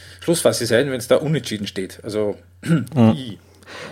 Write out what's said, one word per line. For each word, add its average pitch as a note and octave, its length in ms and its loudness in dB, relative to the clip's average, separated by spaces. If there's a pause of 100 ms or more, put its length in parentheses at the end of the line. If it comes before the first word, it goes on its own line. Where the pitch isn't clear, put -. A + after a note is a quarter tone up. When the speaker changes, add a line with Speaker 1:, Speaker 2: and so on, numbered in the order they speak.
(240)
Speaker 1:
Schlussphase A#2+ 420 2
sein, A#2 240 2
wenn's B2+ 160 -6
da C3 100 4
Unentschieden A#2+ 520 -2
steht. - 340 -10
Also, G#2 340 -2 (140)
<clears throat> - 140 -20
Speaker 2:
Mhm. D#3 200 2 (300)
Speaker 1:
i, B2+ 240 -10 (540)